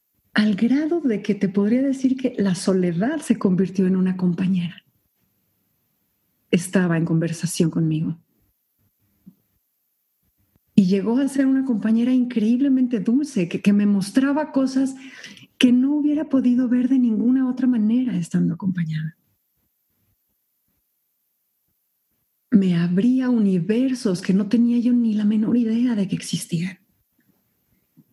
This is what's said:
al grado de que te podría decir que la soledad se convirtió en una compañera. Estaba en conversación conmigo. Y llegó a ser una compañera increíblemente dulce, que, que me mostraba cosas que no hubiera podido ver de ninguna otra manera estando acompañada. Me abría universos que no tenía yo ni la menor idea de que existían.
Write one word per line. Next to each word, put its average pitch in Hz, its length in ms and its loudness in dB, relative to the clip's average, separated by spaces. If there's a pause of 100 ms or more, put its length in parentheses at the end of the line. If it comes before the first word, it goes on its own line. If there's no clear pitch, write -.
(320)
al 214 220 2
grado 294 460 0
de 226 220 -2
que 208 120 -2
te 202 140 -2
podría 208 340 0
decir 269 340 0
que - 220 -4
la 202 160 0
soledad 185 640 0
se - 200 -2
convirtió 185 480 0
en 185 100 2
una 185 200 0
compañera. 180 600 -2 (1700)
Estaba 180 460 0
en 160 80 0
conversación 160 680 -2
conmigo. 160 480 -2 (2500)
Y 196 120 4
llegó 202 320 0
a 277 100 0
ser 269 180 -2
una 269 180 0
compañera 233 480 0
increíblemente 247 880 0
dulce, 226 480 -2
que, 185 120 -8
que 202 120 2
me 202 140 2
mostraba 269 680 0
cosas 269 420 -2 (640)
que 247 140 4
no 262 220 2
hubiera 294 340 0
podido 247 400 2
ver 247 200 2
de 269 100 2
ninguna 247 520 2
otra 247 160 -2
manera 233 500 2
estando 175 380 0
acompañada. 160 640 -4 (3250)
Me 190 260 4
abría 233 540 0
universos 214 920 0
que - 100 -2
no 208 160 0
tenía 240 300 2
yo 240 140 0
ni 233 220 2
la 208 100 -2
menor 214 320 0
idea 233 380 0
de 202 140 -2
que 175 80 -4
existían. 175 600 -6 (1300)